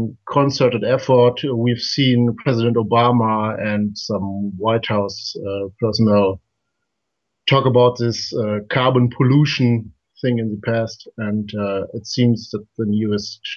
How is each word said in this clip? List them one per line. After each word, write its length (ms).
concerted 520
effort. 600
We've 380
seen 640
President 340
Obama 840
and 380
some 600
White 280
House, 520
uh, 320
personnel 600
talk 160
about 320
this, 380
uh, 240
carbon 400
pollution 840
thing 160
in 140
the 120
past, 440
and, 380
uh, 400
it 100
seems 460
that 120
the 80
newest 560